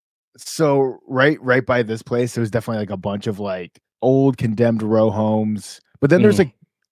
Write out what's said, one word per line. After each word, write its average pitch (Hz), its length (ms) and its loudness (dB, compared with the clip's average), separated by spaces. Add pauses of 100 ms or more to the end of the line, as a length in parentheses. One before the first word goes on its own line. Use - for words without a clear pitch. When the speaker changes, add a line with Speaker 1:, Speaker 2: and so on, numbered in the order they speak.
(360)
Speaker 1:
So 139 600 0 (100)
right, 135 340 2
right 127 220 2
by 123 180 0
this 110 200 -6
place, 123 320 -4
there 120 80 -2
was 110 80 -2
definitely, 110 300 -4
like, 101 100 -6
a 101 60 -8
bunch 101 300 -8
of, 104 120 -6
like, 92 420 -10 (220)
old 131 340 2
condemned 117 460 0
row 110 280 2
homes. 107 720 -4 (200)
But 139 100 2
then 185 120 6
there's 208 140 6
Speaker 2:
Mm. 196 40 2
Speaker 1:
like, 156 120 2 (400)